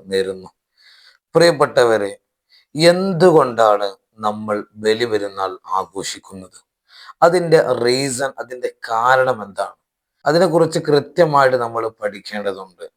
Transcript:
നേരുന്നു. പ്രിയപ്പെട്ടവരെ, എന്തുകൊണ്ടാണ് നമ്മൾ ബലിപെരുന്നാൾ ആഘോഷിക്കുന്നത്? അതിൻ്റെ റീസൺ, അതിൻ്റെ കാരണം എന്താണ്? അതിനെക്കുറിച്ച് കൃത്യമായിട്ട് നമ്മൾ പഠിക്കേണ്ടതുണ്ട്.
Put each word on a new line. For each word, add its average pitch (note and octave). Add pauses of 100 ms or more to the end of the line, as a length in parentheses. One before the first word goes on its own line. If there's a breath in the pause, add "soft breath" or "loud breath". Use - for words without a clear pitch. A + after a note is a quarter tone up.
നേരുന്നു. F#2+ (880 soft breath)
പ്രിയപ്പെട്ടവരെ, B2 (640 soft breath)
എന്തുകൊണ്ടാണ് D#3 (300)
നമ്മൾ G#2+ (180)
ബലിപെരുന്നാൾ G#2 (180)
ആഘോഷിക്കുന്നത്? F#2+ (640 loud breath)
അതിൻ്റെ E3+ (120)
റീസൺ, B2+
അതിൻ്റെ B2 (160)
കാരണം B2
എന്താണ്? G2 (480)
അതിനെക്കുറിച്ച് E3
കൃത്യമായിട്ട് C#3
നമ്മൾ A2+
പഠിക്കേണ്ടതുണ്ട്. G2 (120)